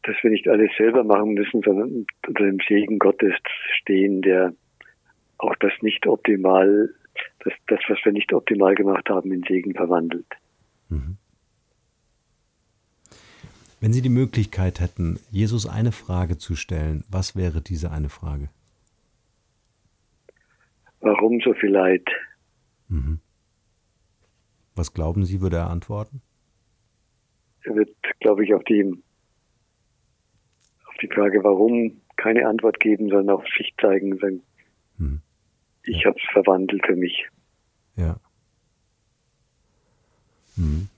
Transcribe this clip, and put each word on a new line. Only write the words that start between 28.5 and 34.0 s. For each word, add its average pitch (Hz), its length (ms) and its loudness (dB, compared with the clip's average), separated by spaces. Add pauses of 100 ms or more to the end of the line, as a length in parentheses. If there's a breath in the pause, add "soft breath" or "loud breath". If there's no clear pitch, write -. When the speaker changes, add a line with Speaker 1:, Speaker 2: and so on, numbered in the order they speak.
Speaker 1:
auf 95 80 -2
die, 104 200 2 (2000)
auf - 140 -20
die 104 60 -8
Frage, 101 360 2
warum, 113 580 2 (140)
keine 113 320 2
Antwort 110 320 0
geben, 107 300 0
sondern 98 260 4
auf - 100 -8 (120)
sich - 220 -6
zeigen, 95 380 2